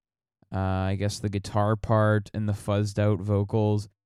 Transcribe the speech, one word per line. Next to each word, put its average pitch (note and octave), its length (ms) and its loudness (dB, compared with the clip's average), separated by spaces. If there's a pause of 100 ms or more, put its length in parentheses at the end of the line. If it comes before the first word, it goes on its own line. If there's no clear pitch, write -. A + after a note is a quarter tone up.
(540)
uh, F#2+ 60 -4
I F#2+ 400 0
guess, G#2 200 -2
the G#2 100 -2
guitar G#2 480 0
part G#2+ 560 2
and G#2+ 160 -2
the G2+ 40 0
fuzzed G#2 460 -2
out G#2 220 2
vocals. G#2 680 0 (180)